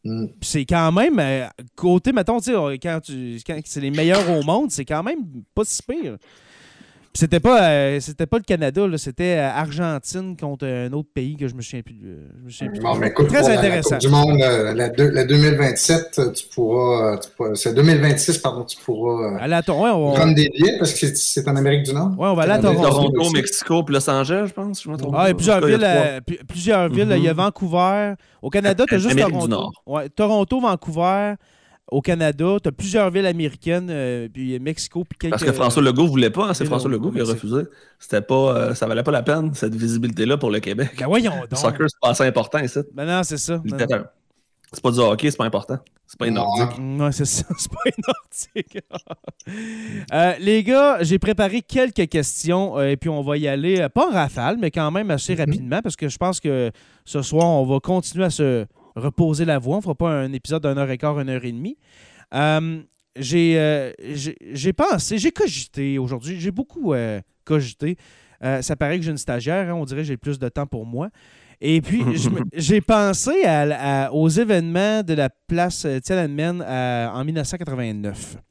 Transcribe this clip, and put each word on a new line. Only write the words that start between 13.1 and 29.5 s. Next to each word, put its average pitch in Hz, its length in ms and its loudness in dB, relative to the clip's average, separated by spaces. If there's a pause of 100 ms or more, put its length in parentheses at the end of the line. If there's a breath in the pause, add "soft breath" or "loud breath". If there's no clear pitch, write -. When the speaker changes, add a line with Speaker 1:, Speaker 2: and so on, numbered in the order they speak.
Speaker 2:
Très - 140 4
Speaker 1:
pour - 80 6
la, 220 40 6
la 208 80 4
Speaker 2:
intéressant. 180 300 2
Speaker 1:
Coupe 135 80 0
du 131 80 0
Monde, 143 340 6
euh, 113 320 2
la 120 160 -2
deux, 139 220 4
la 131 120 2
deux 143 140 4
mille 151 160 6
vingt-sept, 143 640 2
euh, 127 140 2
tu - 160 -8
pourras, 120 680 2
euh, 98 60 -4
tu - 180 -12
pourras, 107 160 -2
c'est 113 220 -2
deux 139 80 6
mille 156 180 6
vingt-six, 143 380 2
pardon, 123 260 -4
tu - 180 -8
pourras, 113 520 -2
euh, - 60 -6
Speaker 2:
Aller 151 120 0
à 170 80 2
Toronto, 175 240 0
ouais, 208 60 4
on 147 240 2
Speaker 1:
prendre 160 180 6
des 147 160 4
billets 170 300 4
parce 160 140 2
que - 120 -4
c'est, 135 100 0
c'est - 320 -2
en 139 80 2
Amérique 139 280 2
du 135 100 -4
Nord. 185 240 0
Speaker 2:
Ouais, 185 120 0
on 190 40 2
va 165 100 2
aller 185 100 4
à 208 60 4
Speaker 1:
C'est 214 60 4
en 196 60 6
Amérique 170 120 4
Speaker 2:
Toronto. 139 140 4
Speaker 1:
du 143 60 4
Nord, - 100 2
Speaker 3:
Toronto, 123 140 2
Speaker 1:
aussi. 165 80 2
Speaker 3:
Mexico, 165 480 0
puis 143 100 -2
Los 135 160 0
Angeles, 143 380 0
je 185 60 -8
pense, 196 300 -8
je 160 60 -12
me 151 80 -6
trompe 139 180 -6
Speaker 2:
Ah, - 100 2
Speaker 3:
pas. 190 40 6
Speaker 2:
et 180 60 4
plusieurs 190 220 4
Speaker 3:
En 180 40 4
tout 151 60 4
cas, 139 100 6
il 220 40 2
y 208 40 4
a 180 80 4
Speaker 2:
villes, 165 80 6
Speaker 3:
trois. 147 120 2
Speaker 2:
euh, 131 80 -10
pu-, 156 260 -10
plusieurs 175 420 2
villes, 196 200 2
là, 185 80 4
il 170 60 4
y 165 60 4
a 156 60 2
Speaker 3:
Mhm. - 20 -2
Speaker 2:
Vancouver. 190 760 0 (280 soft breath)
Au 139 80 -8
Canada, 202 400 2
t'as 226 60 2
Speaker 3:
Am-, 190 80 2
Speaker 2:
juste 240 80 2
Speaker 3:
Amérique 185 220 4
Speaker 2:
Toronto. - 140 -2
Speaker 3:
du 117 40 0